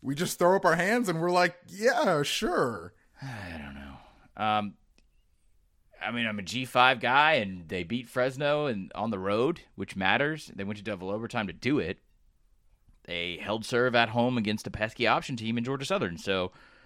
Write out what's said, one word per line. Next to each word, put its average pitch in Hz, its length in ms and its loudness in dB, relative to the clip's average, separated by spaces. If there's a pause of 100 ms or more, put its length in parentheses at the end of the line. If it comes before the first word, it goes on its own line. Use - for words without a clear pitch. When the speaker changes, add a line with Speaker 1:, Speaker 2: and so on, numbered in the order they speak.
Speaker 1:
we 139 120 -2
just 156 220 -4
throw 180 180 6
up 190 80 0
our 160 100 8
hands 190 340 2
and 160 120 0
we're 175 100 0
like, 175 240 4 (140)
"Yeah, 202 560 2
sure." 127 680 -2 (140)
Speaker 2:
<sighs> - 160 -20
I 101 360 -10
don't 71 180 -14
know. - 680 -12
Um, 107 300 0 (1300)
I 101 60 -4
mean, 117 160 -2
I'm 107 140 -4
a - 20 -8
G 113 220 -6
five 127 340 6
guy, 139 360 4
and 95 340 -2
they 92 160 -4
beat 117 240 -6
Fresno 143 580 0
and 104 300 -4
on 113 140 -2
the 101 100 -2
road, 110 400 0 (160)
which 101 180 -8
matters. 120 600 0
They 98 100 -8
went 101 140 -6
to 98 60 -16
double 95 260 -6
overtime 110 360 -4
to 92 60 -8
do 127 260 -2
it. 90 220 -4 (1040)
They 87 360 -6
held 107 240 -6
serve 123 300 0
at 117 140 4
home 120 280 0
against 107 300 -2
a 98 60 -8
pesky 110 340 -2
option 135 300 2
team 113 200 -4
in 117 60 -2
Georgia 135 220 -6
Southern. 135 340 -2
So, 92 320 -2 (340)